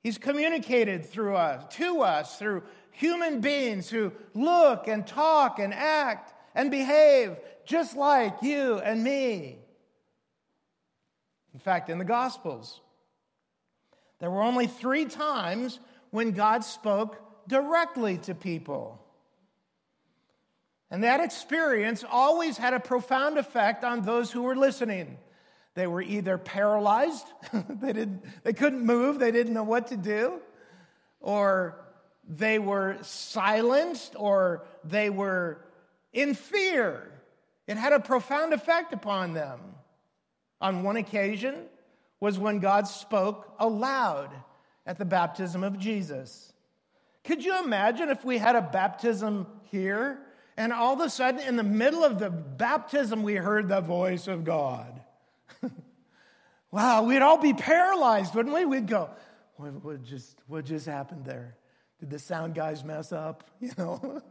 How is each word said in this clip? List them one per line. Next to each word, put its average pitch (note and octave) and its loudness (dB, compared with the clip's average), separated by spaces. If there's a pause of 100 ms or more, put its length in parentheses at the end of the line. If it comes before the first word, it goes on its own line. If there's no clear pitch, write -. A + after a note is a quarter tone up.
He's A3 -6
communicated B3 0
through G3+ -2
us, D3 0 (140)
to E4+ 0
us, D#3 0
through G#3 -4 (260)
human E4 -2
beings A#3+ -2
who G#3+ -2 (240)
look D4 4
and G#3+ -2
talk D4 4
and G3+ -2
act D4 0 (220)
and C4 2
behave C4+ 6 (280)
just D4 0
like C4+ 4
you C4+ 2
and A3+ 0
me. A#3+ -2 (2000)
In B2+ -20
fact, F3+ -2
in E3 -6
the F#3+ -6
Gospels, F3+ -4 (1400)
there F3 -4
were G3 0
only A#3+ 2
three C4 -2
times A#3+ -4 (320)
when A3+ -2
God G#3+ 2
spoke G#3+ -2 (280)
directly C#4 2
to F3 -8
people. D3 -8 (1900)
And G3 -2
that C4 4
experience A#3+ -2
always D4+ 2
had B3 0
a B3+ 0
profound C4+ -2
effect A3+ 0
on A#3+ -2
those A3+ -2
who A#3+ -6
were B3+ 0
listening. G#3+ 0 (560)
They F3+ -2
were F3 -4
either F#3 -2
paralyzed, G#3 2 (260)
<laughs> - -
they A3+ -4
didn't, G#3 -6 (200)
they A#3 0
couldn't C4 0
move, B3 2
they A#3 2
didn't A#3+ 2
know A3 -2
what A#3 0
to B3+ -6
do, G#3+ -2 (800)
or F#3+ 0 (500)
they G#3+ 0
were G3 0
silenced, A#3+ 0
or F#3+ 2 (200)
they G#3 0
were F#3 -2 (480)
in C#4 0
fear. B3 -2 (560)
It G#3 -6
had C4 2
a C#4+ 6
profound C#4+ 0
effect E4 0
upon F#3+ -4
them. C#3 -8 (1000)
On F#3 -2
one G3+ 0
occasion G#3+ -2 (680)
was G3+ 0
when G#3 0
God G3 4
spoke G3+ -4
aloud A3 0 (560)
at F3+ -8
the G3+ -4
baptism F3+ -2
of G3 -4
Jesus. E3+ -8 (720)
Could C#4+ -4
you F#4 0
imagine A#3 2
if C4 -4
we B3 -2
had A3 4
a A3 4
baptism F#3+ -2 (240)
here, G#3 -4 (380)
and A3+ -2
all A#3+ 2
of C4+ -2
a D#4+ 2
sudden, C4+ 0
in C4 -2
the A#3 2
middle B3 2
of A#3 2
the G3 -4
baptism, A3 -2
we G#3 0
heard G3+ 0
the G3 2
voice F3 -2
of F3 -4
God? B2+ -4 (640)
<laughs> C4 -6 (1000)
Wow, A3 4
we'd B3+ 4
all D4+ 10
be C#4+ 4
paralyzed, C4 4
wouldn't A#3 0
we? F4 2
We'd C4 0
go, F3+ -2 (460)
"What, C#3+ -14
what D3 -12
just, B2 -18
what D3 -10
just D3+ -8
happened C#3 -10
there? A#2+ -12 (460)
Did C#3+ -14
the D3 -10
sound E3 -8
guys D#3 -6
mess D#3 -10
up?" D#3 -8
<laughs> - -20
You B3 -10
know? G3 -8